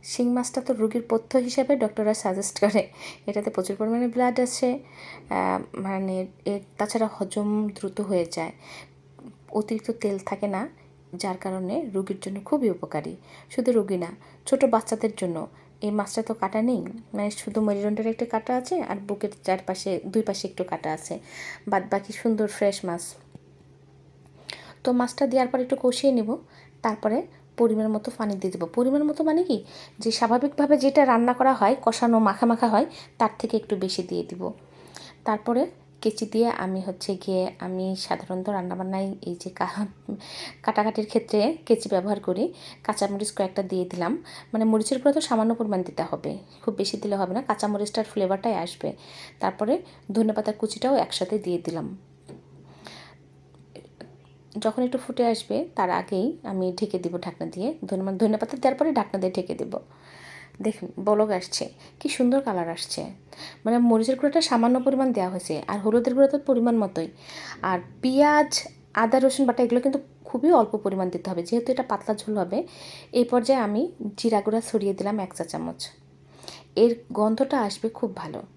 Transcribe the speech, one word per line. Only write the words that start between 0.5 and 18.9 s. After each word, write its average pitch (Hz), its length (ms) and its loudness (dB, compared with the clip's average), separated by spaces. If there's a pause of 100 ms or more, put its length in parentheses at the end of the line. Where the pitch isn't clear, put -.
তো 254 120 -2
রোগীর 220 360 0
পথ্য 226 280 2
হিসাবে 262 380 2
ডক্টররা 214 380 0
সাজেস্ট 196 460 -2
করে, 202 280 4 (400)
এটাতে 208 220 -2
প্রচুর 196 260 -4
পরিমাণে 226 320 0
ব্লাড 247 320 2
আছে, 247 400 0 (500)
আহ, - 500 -2
মানে 190 480 -4 (180)
এর 202 140 -2 (180)
তাছাড়া 214 360 0
হজম 208 540 -2
দ্রুত 196 340 -6
হয়ে 185 240 0
যায়, 165 260 -6 (1000)
অতিরিক্ত 220 400 -4
তেল 202 280 -2
থাকে 196 280 -4
না, 202 220 -2 (440)
যার 185 240 -4
কারণে 190 560 -4
রোগীর 190 280 -4
জন্য 196 240 -8
খুবই 262 240 2
উপকারী। 160 460 -6 (340)
শুধু 247 220 0
রোগী 202 260 2
না, 175 100 -4 (380)
ছোট 269 200 2
বাচ্চাদের 226 520 2
জন্য। 170 300 -4 (340)
এই 208 100 -2
মাছটা 208 320 -2
তো 226 100 -4
কাটা 214 280 -2
নেই, 226 240 0 (280)
মানে 208 180 -2
শুধু 208 300 -4
মেরুদণ্ডের 208 460 0
একটা 226 180 -2
কাটা 233 300 -2
আছে 254 260 -2
আর - 140 -4